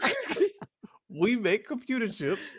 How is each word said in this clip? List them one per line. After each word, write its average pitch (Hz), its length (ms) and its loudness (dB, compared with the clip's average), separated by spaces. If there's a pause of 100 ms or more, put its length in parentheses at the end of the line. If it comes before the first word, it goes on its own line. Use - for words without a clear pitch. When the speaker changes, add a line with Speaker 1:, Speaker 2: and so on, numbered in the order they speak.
Speaker 1:
<laughs> 403 480 2 (320)
Speaker 2:
<laughs> - 260 -20
"We 196 280 2
make 208 300 2
computer 254 420 -2
chips 170 500 -4